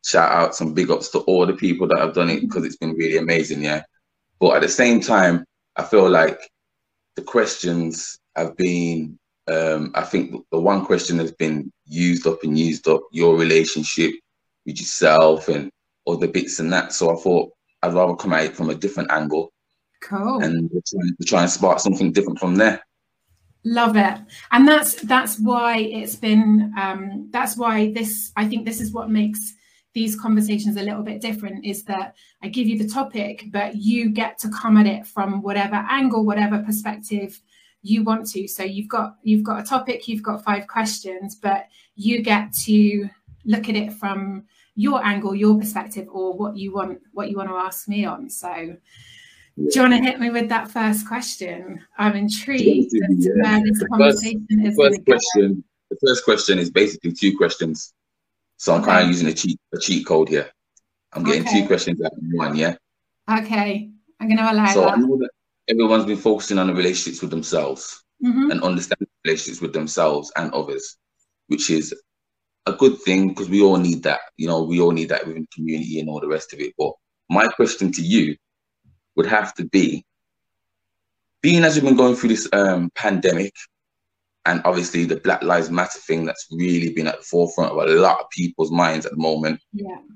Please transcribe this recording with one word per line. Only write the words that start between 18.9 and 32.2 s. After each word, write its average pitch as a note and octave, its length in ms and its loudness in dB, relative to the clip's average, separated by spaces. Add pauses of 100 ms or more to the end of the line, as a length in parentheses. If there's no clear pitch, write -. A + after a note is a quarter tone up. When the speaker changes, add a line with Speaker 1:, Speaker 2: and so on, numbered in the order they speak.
Speaker 1:
angle. D#2 400 -2 (520)
Speaker 2:
Cool. G#3 380 -4
Speaker 1:
And E2 300 -2
we're - 160 -4
trying F2+ 320 -4
to E2+ 60 -8
try F2+ 160 2
and F2 100 2
spark F#2 280 2
something F#2 340 0
different F#2 260 0
from F2+ 160 0
there. G#2 240 4 (840)
Speaker 2:
Love A#3 320 2
it. G3 200 2 (340)
And C4 160 8
that's, D4+ 340 4
that's B3+ 380 0
why A#3 400 0
it's A3 360 -6
been, G#3+ 640 4
um, G3 520 -8
that's A#3 260 -4
why A3 340 0
this, A3 460 -8
I G#3+ 100 0
think A3 180 -4
this A3 140 -6
is G#3+ 140 -6
what A3 160 -8
makes G#3+ 440 -2 (400)
these A3 220 -4
conversations G#3 640 0
a G3+ 60 -6
little G#3 180 -6
bit G#3+ 200 -10
different, G#3 440 -10
is G3 200 -8
that F#3+ 300 -8 (280)